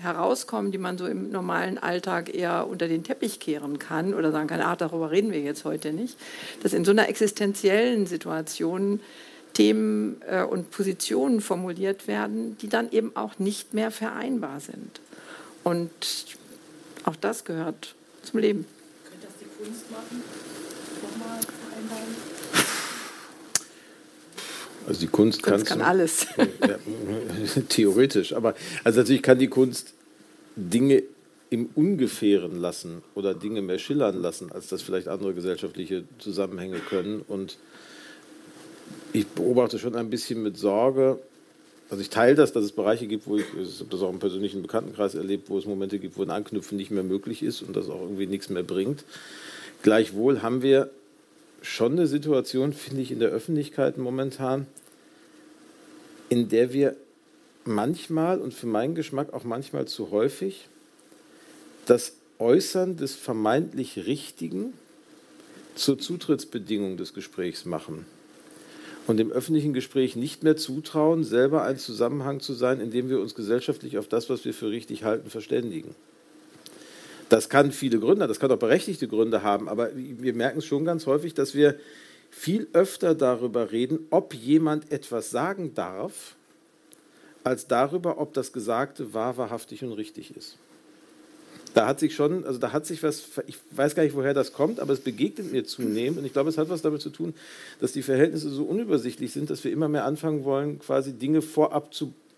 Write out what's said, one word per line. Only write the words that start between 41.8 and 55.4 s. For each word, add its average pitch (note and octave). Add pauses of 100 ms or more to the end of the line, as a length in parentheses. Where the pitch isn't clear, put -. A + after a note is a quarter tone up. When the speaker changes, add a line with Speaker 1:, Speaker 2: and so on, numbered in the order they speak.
Speaker 3:
also G2
ich -
teile B2
das, D3+
dass A2+
es G2+
Bereiche A2
gibt, G#2
wo G#2
ich, G2+ (180)
ich F2+
habe -
das F#2
auch F#2
im F#2
persönlichen G2
Bekanntenkreis G#2
erlebt, G2
wo G2
es F#2+
Momente G2
gibt, F#2+
wo G2
ein F#2+
Anknüpfen G2+
nicht F#2+
mehr F#2+
möglich G2
ist -
und F#2+
das F#2
auch F2+
irgendwie F#2+
nichts F#2+
mehr F2+
bringt. G2 (800)
Gleichwohl A2
haben A#2+
wir C3+ (720)
schon A#2+
eine E3+
Situation, C#3
finde C3+
ich, B2+
in B2+
der A2+
Öffentlichkeit C#3
momentan, C3 (1600)